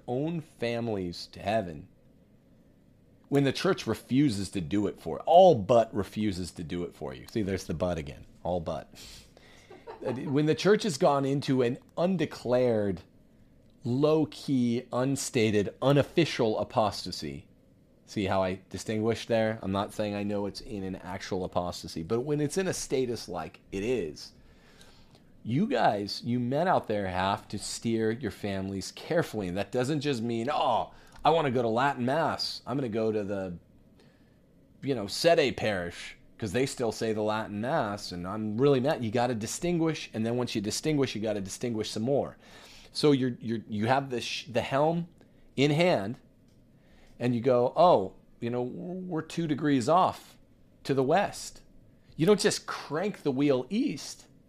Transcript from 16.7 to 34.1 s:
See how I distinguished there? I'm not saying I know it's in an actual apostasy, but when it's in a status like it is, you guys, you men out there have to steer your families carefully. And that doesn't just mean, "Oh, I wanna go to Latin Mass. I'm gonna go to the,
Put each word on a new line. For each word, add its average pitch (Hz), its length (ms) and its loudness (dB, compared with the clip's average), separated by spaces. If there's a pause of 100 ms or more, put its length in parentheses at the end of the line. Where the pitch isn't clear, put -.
See 104 200 -2
how 95 180 2
I 92 160 -2 (100)
distinguished 110 580 -4
there? 110 340 2
I'm 95 100 -4
not 101 220 -2
saying 104 220 -2
I 101 80 -4
know 101 220 -2
it's 98 160 -8
in 101 220 -10
an 95 140 -6
actual 92 480 -6
apostasy, 87 580 -6
but 113 180 -2
when 147 200 -2
it's 147 160 -2
in 190 100 0
a 160 60 -2
status 127 540 -4
like 85 320 -8 (120)
it 98 120 -4
is, 104 480 -4 (1120)
you 151 240 0
guys, 113 560 0
you 120 160 0
men 135 280 0
out 151 200 2
there 104 200 -2
have 95 420 0
to 104 80 -6
steer 113 540 -2
your 113 200 -4
families 98 600 -6
carefully. 113 560 -2
And 87 100 -4
that 101 140 -4
doesn't 131 300 0
just 131 200 -2
mean, 117 280 -2
"Oh, 123 420 0 (340)
I 151 60 6
wanna 160 200 2
go 123 100 2
to 117 60 2
Latin 127 380 0
Mass. 135 600 -2
I'm 127 120 -4
gonna 135 100 -4
go 110 240 0
to 104 120 -2
the, 95 300 -6 (1300)